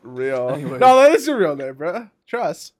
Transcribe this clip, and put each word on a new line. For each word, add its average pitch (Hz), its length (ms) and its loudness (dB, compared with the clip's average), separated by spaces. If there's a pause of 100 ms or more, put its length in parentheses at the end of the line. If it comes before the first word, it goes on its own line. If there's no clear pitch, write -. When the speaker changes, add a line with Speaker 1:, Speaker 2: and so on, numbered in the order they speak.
Speaker 1:
Real. 127 480 -6
Speaker 2:
Anyway. 143 280 -8
Speaker 1:
No, 254 240 6
that 294 100 6
is 311 140 0
your 302 100 -2
real 165 200 0
name, 135 180 -10
bro. 180 340 -8 (180)
Trust. 202 540 -8